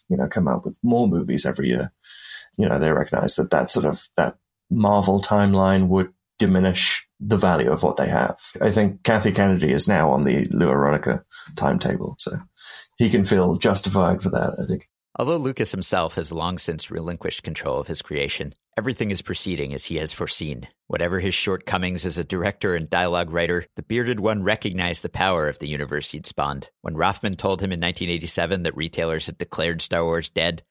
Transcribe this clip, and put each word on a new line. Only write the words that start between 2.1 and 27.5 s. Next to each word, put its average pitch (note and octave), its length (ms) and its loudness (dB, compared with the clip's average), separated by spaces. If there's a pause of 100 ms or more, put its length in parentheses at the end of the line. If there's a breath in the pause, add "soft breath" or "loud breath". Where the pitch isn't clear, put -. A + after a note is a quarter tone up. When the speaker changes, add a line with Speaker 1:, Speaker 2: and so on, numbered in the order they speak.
Speaker 1:
You G2+ 120 2
know, C#2+ 100 2
they D#2 140 4
recognize - 420 0
that - 160 0
that - 200 2
sort - 160 2
of, - 300 -2
that - 220 0 (320)
Marvel G2+ 500 4
timeline G2 680 4
would F#2 240 2 (260)
diminish F#2 680 2 (120)
the G#2 180 0
value E2 360 4
of - 100 0
what - 140 2
they C2 120 0
have. - 300 0 (220)
I A2 100 4
think G2+ 320 2
Kathy G#2+ 300 4
Kennedy F#2 400 4
is - 160 4
now D#2+ 220 4
on C#2 120 4
the C#2 300 2
Lou E2+ 180 4
Aronica C#2+ 540 2 (320 loud breath)
timetable, - 640 0
so - 160 -4 (600 loud breath)
he A2+ 120 4
can G#2+ 140 4
feel F2+ 320 4
justified F#2+ 680 2
for G2 80 0
that, - 320 0
I - 40 -4
think. - 220 -4 (280)
Speaker 2:
Although D3 200 0
Lucas C3 340 -2
himself F2+ 460 -2
has E2 160 -6
long E2+ 260 -4
since - 320 -6
relinquished E2 540 -8
control D2+ 340 -6
of C#2+ 80 -6
his D#2+ 160 -6
creation, C#2+ 500 -6 (240)
everything A2+ 360 -2
is F2+ 100 -4
proceeding D2 500 -6
as C2+ 120 -8
he E2+ 140 -6
has D2+ 140 -4
foreseen. D2+ 540 -6 (220)
Whatever F2 320 -4
his F#2 140 -2
shortcomings F#2 720 -4
as E2+ 140 -4
a E2+ 60 -4
director F#2 500 -2
and E2 160 -4
dialogue F2 400 -2
writer, E2+ 340 -2 (120)
the - 80 -12
bearded A#2+ 340 -4
one G#2 240 0
recognized F2+ 640 -2
the F2 40 -8
power F2 400 0
of D2 120 -6
the D2 80 -8
universe D2 420 -6
he'd - 160 -10
spawned. C#2+ 420 -6 (140)
When E2 140 -8
Rothman F#2+ 400 -2
told F#2+ 260 -2